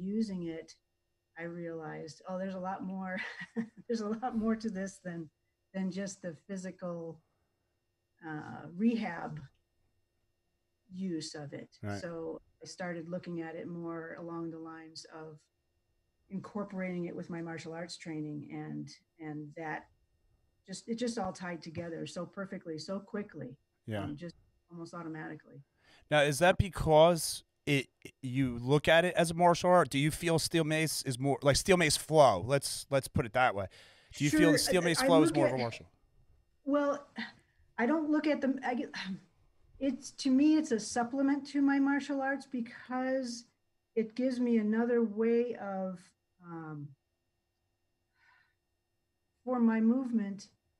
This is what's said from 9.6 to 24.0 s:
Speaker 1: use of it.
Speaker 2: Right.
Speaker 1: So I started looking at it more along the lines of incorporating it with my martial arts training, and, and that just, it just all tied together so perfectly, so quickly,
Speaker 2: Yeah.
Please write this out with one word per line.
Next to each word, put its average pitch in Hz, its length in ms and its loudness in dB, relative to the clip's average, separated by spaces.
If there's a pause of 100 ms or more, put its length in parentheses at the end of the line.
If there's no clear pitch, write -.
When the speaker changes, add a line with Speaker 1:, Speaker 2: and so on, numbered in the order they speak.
Speaker 1:
use 180 420 -6
of 147 180 -12
it. - 160 -12 (140)
Speaker 2:
Right. 202 180 -6
Speaker 1:
So 165 400 -8 (220)
I - 40 -18
started 170 420 -8
looking 175 340 -6
at 160 120 -10
it 175 140 -10
more 165 500 -8
along 170 320 -8
the 160 80 -10
lines 160 560 -16
of 156 240 -14 (920)
incorporating 185 760 -6
it - 100 -10
with 180 140 -10
my 170 100 -8
martial 165 320 -10
arts 170 240 -10
training, 151 560 -8
and, 151 360 -8 (300)
and 151 380 -10
that 165 300 -8 (800)
just, 190 220 -12
it 226 80 -4
just 233 220 -4
all 185 140 -4
tied 175 300 -10
together 165 440 -8
so 175 180 -8
perfectly, 180 540 -10
so 196 220 -6
quickly, 170 560 -10 (300)
Speaker 2:
Yeah. 107 180 -4